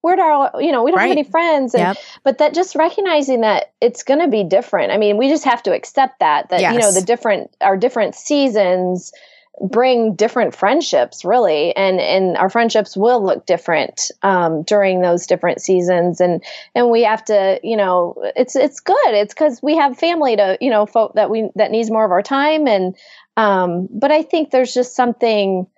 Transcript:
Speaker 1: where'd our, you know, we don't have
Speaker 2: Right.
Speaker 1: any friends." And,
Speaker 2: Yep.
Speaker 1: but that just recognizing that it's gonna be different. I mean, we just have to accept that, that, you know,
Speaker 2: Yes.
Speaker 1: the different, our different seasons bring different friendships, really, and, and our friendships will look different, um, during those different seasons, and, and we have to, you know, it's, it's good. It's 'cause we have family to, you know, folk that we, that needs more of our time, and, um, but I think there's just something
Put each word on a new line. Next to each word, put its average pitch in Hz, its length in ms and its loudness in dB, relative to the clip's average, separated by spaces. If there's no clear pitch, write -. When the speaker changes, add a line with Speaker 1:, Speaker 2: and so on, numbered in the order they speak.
Speaker 1:
where'd 359 180 2
our, 302 320 2
you 330 80 0
know, 240 140 0
we 302 80 2
don't 370 80 2
have 226 80 2
Speaker 2:
Right. 285 100 2
Speaker 1:
any 294 60 -2
friends." 311 500 0
And, 180 80 4
Speaker 2:
Yep. 185 140 0
Speaker 1:
but 269 160 0
that 302 160 2
just 370 220 -2
recognizing 311 640 0
that 214 400 0
it's - 240 -2
gonna 285 240 0
be 220 160 0
different. 190 480 -2
I 202 60 0
mean, 208 180 2
we 262 120 0
just 302 160 0
have 247 200 -2
to 190 100 0
accept - 460 -2
that, 151 300 0
that, 180 100 0
you 190 180 2
know, 220 80 2
Speaker 2:
Yes. 196 80 2
Speaker 1:
the 190 100 0
different, 233 460 -2
our 196 160 2
different 214 380 -2
seasons 185 1000 0
bring 233 440 0
different 214 400 -2
friendships, 190 680 -2
really, 175 500 0
and, 190 240 0
and 180 380 0
our 190 140 0
friendships 226 440 -2
will 220 300 2
look - 220 -2
different, 170 640 -4
um, 170 420 0
during 190 360 2
those 175 260 0
different 180 360 -2
seasons, 180 580 0
and, 180 240 0
and 240 160 2
we 233 140 2
have 214 200 -2
to, 196 380 0
you 226 120 -4
know, 180 420 0
it's, 254 180 -2
it's 285 260 -2
good. 427 340 2
It's 208 180 0
'cause 302 300 -2
we 294 160 0
have 277 180 0
family 311 400 0
to, 196 240 0
you 254 80 0
know, 214 160 2
folk 214 300 0
that 208 160 2
we, 220 240 -2
that 214 160 0
needs 220 200 -2
more 220 140 2
of 196 60 0
our 180 100 2
time, 294 480 0
and, 185 260 0
um, 185 520 0
but 277 220 0
I 311 120 2
think 311 260 -2
there's 254 240 0
just 247 200 -2
something 208 720 0